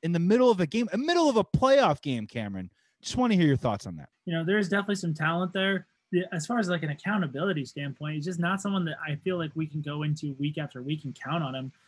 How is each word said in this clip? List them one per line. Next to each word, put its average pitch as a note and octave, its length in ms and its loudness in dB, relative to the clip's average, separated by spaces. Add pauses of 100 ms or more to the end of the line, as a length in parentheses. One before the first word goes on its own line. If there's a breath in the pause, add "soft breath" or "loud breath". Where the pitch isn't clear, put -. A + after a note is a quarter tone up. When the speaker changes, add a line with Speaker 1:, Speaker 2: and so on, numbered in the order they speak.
Speaker 1:
in E3 100 0
the E3+ 60 2
middle A#3 320 6
of F#3 100 4
a E3+ 60 2
game, A3+ 260 0
in G#3+ 80 0
the D4 60 -2
middle E4+ 240 4
of A3+ 80 4
a F#3+ 60 4
playoff C4 580 4
game, A#2+ 240 -4
Cameron? G2 440 -6 (300)
Just - 160 -8
wanna A#3+ 180 4
hear F3+ 120 6
your C#3 100 6
thoughts G#2+ 300 -2
on F2 100 -10
that. C#2+ 140 -16 (160)
Speaker 2:
You E3+ 80 -4
know, E3 100 -2
there's G3 240 2
definitely G3+ 280 0
some E3+ 180 -2
talent E3+ 400 -2
there. F#3+ 320 0 (260)
The, F3+ 200 0
as D#3+ 140 -6
far A#3+ 120 -2
as, F#3+ 100 0
like, E3+ 140 -2
an D3+ 80 -4
accountability D#3+ 760 -2
standpoint, D3+ 520 -8
he's D3 100 -6
just F3+ 120 -6
not F#3 220 0
someone G3 240 -2
that D#3 200 -6
I D3+ 120 -4
feel F3+ 220 -2
like D#3 160 -4
we D#3+ 120 -4
can D3+ 140 -6
go D3 220 -6
into D3 360 -4
week D3 200 -4
after C#3 240 -8
week D3+ 220 -6
and B2+ 140 -10
count D#3 240 -4
on C3 120 -6
him C3 180 -8 (160 soft breath)